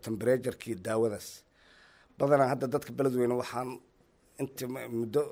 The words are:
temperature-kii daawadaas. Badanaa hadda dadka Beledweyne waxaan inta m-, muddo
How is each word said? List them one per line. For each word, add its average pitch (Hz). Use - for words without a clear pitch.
temperature-kii 113
daawadaas. 110
Badanaa 139
hadda 135
dadka 139
Beledweyne 123
waxaan 123
inta 131
m-, 123
muddo 117